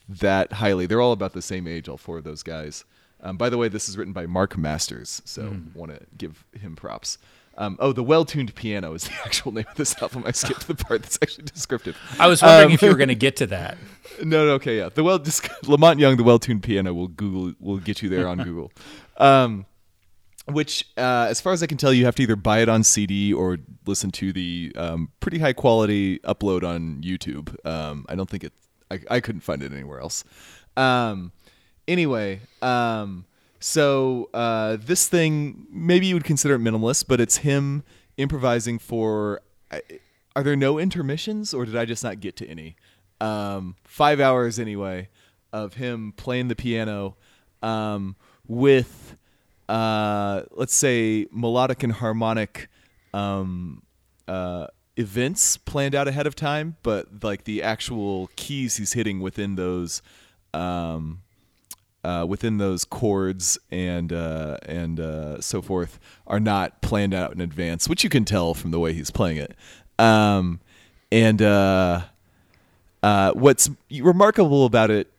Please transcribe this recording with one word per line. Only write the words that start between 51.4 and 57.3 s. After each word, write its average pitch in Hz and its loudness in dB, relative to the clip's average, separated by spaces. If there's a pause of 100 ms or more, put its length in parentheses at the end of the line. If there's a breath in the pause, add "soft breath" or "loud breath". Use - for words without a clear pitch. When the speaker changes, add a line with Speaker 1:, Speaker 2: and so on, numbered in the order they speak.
Speaker 1:
and 117 -2
harmonic, 110 -4 (420)
um, 95 -6 (460)
uh, 90 -6 (300)
events 120 -2
planned 139 -4
out 139 0
ahead 143 -4
of 139 -6
time, 156 -6
but, 104 -4
like, 101 -6